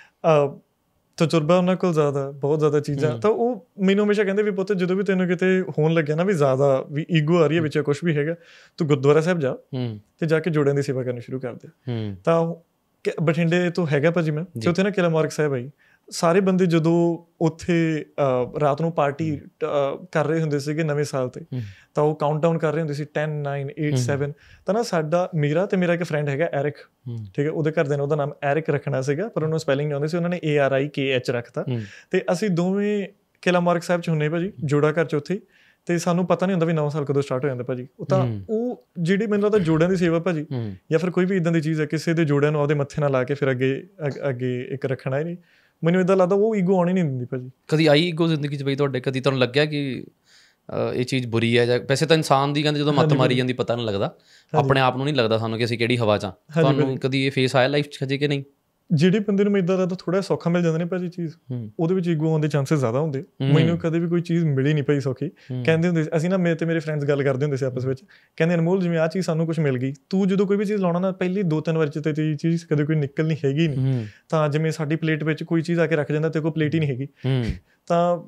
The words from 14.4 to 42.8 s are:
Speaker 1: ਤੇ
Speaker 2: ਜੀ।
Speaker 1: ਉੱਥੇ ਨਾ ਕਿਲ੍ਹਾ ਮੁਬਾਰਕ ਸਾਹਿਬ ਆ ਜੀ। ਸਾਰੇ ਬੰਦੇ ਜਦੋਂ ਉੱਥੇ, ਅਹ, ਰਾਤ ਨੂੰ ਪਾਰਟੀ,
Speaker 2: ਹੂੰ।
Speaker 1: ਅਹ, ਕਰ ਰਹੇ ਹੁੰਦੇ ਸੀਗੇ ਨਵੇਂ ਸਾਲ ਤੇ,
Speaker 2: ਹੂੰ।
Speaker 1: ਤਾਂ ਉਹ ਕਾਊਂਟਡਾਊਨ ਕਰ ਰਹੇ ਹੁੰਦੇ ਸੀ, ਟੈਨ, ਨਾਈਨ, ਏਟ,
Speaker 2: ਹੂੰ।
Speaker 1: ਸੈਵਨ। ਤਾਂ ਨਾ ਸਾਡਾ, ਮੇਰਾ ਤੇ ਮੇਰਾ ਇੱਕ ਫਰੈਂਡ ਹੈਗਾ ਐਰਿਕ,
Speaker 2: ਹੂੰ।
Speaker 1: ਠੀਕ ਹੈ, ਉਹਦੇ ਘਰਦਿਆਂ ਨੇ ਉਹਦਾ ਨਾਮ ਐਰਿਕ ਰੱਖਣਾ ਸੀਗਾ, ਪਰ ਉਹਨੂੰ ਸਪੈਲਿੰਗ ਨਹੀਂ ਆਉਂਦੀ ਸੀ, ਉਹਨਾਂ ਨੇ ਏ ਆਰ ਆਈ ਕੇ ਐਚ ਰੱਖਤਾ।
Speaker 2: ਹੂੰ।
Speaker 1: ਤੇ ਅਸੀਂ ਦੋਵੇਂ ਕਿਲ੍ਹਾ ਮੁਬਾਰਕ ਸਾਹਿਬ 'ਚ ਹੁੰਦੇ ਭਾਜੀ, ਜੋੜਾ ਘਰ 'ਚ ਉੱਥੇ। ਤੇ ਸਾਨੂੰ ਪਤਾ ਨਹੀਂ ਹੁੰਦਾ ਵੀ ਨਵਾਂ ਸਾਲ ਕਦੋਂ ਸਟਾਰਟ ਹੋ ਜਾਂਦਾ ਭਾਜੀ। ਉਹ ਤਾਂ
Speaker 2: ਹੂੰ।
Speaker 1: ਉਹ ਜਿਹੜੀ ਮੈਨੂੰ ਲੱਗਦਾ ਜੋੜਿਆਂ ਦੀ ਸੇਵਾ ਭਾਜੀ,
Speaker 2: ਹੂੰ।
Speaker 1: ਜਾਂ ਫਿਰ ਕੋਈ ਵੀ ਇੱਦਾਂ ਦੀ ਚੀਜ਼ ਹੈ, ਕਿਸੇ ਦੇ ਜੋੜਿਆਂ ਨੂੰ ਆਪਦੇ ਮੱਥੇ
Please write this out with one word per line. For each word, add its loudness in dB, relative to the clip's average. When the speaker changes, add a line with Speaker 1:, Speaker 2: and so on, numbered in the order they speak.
Speaker 1:
ਤੇ -12
Speaker 2:
ਜੀ। 0
Speaker 1:
ਉੱਥੇ 2
ਨਾ 0
ਕਿਲ੍ਹਾ 0
ਮੁਬਾਰਕ 0
ਸਾਹਿਬ 0
ਆ -2
ਜੀ। -10
ਸਾਰੇ 2
ਬੰਦੇ 4
ਜਦੋਂ 2
ਉੱਥੇ, 0
ਅਹ, 0
ਰਾਤ 2
ਨੂੰ -2
ਪਾਰਟੀ, -2
Speaker 2:
ਹੂੰ। -
Speaker 1:
ਅਹ, -4
ਕਰ 0
ਰਹੇ 0
ਹੁੰਦੇ -2
ਸੀਗੇ -4
ਨਵੇਂ 0
ਸਾਲ -4
ਤੇ, -14
Speaker 2:
ਹੂੰ। -4
Speaker 1:
ਤਾਂ 2
ਉਹ 2
ਕਾਊਂਟਡਾਊਨ 0
ਕਰ 0
ਰਹੇ -2
ਹੁੰਦੇ -4
ਸੀ, -8
ਟੈਨ, -4
ਨਾਈਨ, -6
ਏਟ, -2
Speaker 2:
ਹੂੰ। 2
Speaker 1:
ਸੈਵਨ। -2
ਤਾਂ 0
ਨਾ 0
ਸਾਡਾ, 0
ਮੇਰਾ 2
ਤੇ 0
ਮੇਰਾ 2
ਇੱਕ -2
ਫਰੈਂਡ -2
ਹੈਗਾ -2
ਐਰਿਕ, -2
Speaker 2:
ਹੂੰ। -8
Speaker 1:
ਠੀਕ 0
ਹੈ, -2
ਉਹਦੇ -2
ਘਰਦਿਆਂ 0
ਨੇ -2
ਉਹਦਾ 0
ਨਾਮ -2
ਐਰਿਕ 0
ਰੱਖਣਾ -2
ਸੀਗਾ, -2
ਪਰ -4
ਉਹਨੂੰ -2
ਸਪੈਲਿੰਗ -2
ਨਹੀਂ -4
ਆਉਂਦੀ -2
ਸੀ, -2
ਉਹਨਾਂ -2
ਨੇ -4
ਏ 2
ਆਰ 4
ਆਈ 0
ਕੇ -2
ਐਚ 0
ਰੱਖਤਾ। -4
Speaker 2:
ਹੂੰ। -4
Speaker 1:
ਤੇ 0
ਅਸੀਂ -2
ਦੋਵੇਂ 0
ਕਿਲ੍ਹਾ 2
ਮੁਬਾਰਕ 0
ਸਾਹਿਬ -2
'ਚ -6
ਹੁੰਦੇ 0
ਭਾਜੀ, -4
ਜੋੜਾ 2
ਘਰ 0
'ਚ -4
ਉੱਥੇ। -4
ਤੇ 0
ਸਾਨੂੰ 0
ਪਤਾ 0
ਨਹੀਂ 0
ਹੁੰਦਾ 2
ਵੀ 0
ਨਵਾਂ 0
ਸਾਲ -4
ਕਦੋਂ 0
ਸਟਾਰਟ -4
ਹੋ 0
ਜਾਂਦਾ -6
ਭਾਜੀ। -8
ਉਹ -12
ਤਾਂ 2
Speaker 2:
ਹੂੰ। -4
Speaker 1:
ਉਹ -6
ਜਿਹੜੀ 0
ਮੈਨੂੰ 0
ਲੱਗਦਾ 2
ਜੋੜਿਆਂ 2
ਦੀ 0
ਸੇਵਾ 2
ਭਾਜੀ, -4
Speaker 2:
ਹੂੰ। -6
Speaker 1:
ਜਾਂ 4
ਫਿਰ -2
ਕੋਈ 0
ਵੀ 0
ਇੱਦਾਂ 0
ਦੀ 2
ਚੀਜ਼ 0
ਹੈ, 0
ਕਿਸੇ -2
ਦੇ 2
ਜੋੜਿਆਂ 2
ਨੂੰ 0
ਆਪਦੇ 2
ਮੱਥੇ -2